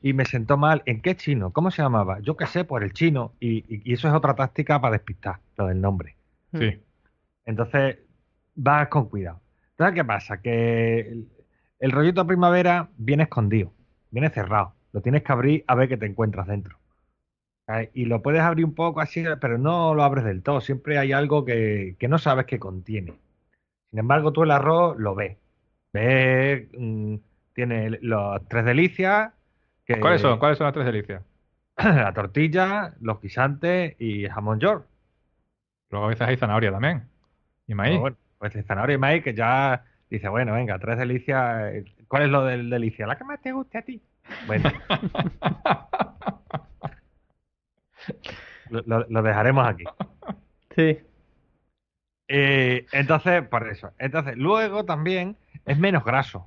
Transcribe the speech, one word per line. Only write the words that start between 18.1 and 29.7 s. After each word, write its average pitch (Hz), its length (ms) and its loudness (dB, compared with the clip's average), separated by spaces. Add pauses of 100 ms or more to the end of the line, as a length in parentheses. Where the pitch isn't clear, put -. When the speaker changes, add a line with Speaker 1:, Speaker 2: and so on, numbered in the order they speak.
Speaker 1:
puedes 151 220 2
abrir 165 240 2
un 160 80 -2
poco 165 260 -2
así, 160 240 -6 (160)
pero 120 160 0
no 160 380 2
lo 147 80 4
abres 135 220 2
del 95 180 -2
todo. 143 180 0
Siempre 139 380 -4
hay 135 140 0
algo 143 340 2
que, 104 520 -2
que 120 100 -2
no 156 100 4
sabes 131 260 2
que 127 140 -6
contiene. 92 560 -10 (760)
Sin 110 100 -6
embargo, 147 340 4
tú 160 80 2
el 156 80 4
arroz 151 480 4
lo 104 160 -2
ves. 98 240 -6 (560)
Ves, 131 800 2
mm, 110 380 -6 (400)
tiene 113 480 -4
los 101 440 -2
tres 113 200 -2
delicias. 185 680 2 (540)